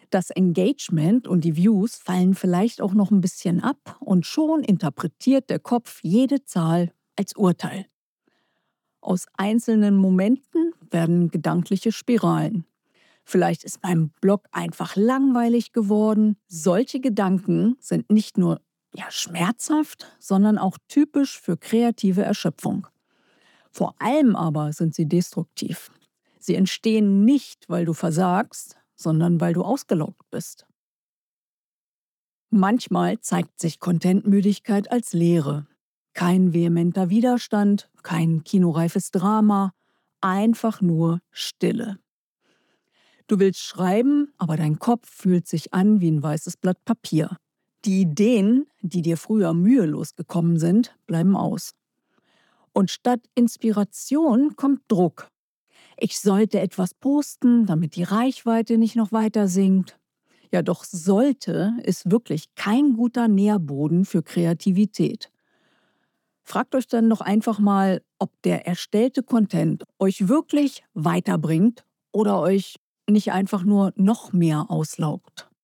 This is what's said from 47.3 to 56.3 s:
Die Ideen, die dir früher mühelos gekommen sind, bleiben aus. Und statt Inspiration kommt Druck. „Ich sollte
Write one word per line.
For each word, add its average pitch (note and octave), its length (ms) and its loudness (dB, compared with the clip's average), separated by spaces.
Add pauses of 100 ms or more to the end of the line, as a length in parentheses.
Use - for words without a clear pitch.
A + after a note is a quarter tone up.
Die F#3+ 160 2
Ideen, G#3 680 2 (140)
die F3 200 -6
dir E3 160 0
früher G3 360 0
mühelos F3+ 600 2
gekommen E3+ 440 -2
sind, F3+ 360 2 (120)
bleiben E3+ 280 2
aus. - 380 -4 (1000)
Und G3 180 0
statt B3 300 -2 (140)
Inspiration A#3+ 1200 0
kommt C#4 320 0
Druck. F3+ 420 0 (680)
„Ich - 220 -4
sollte G#3 400 2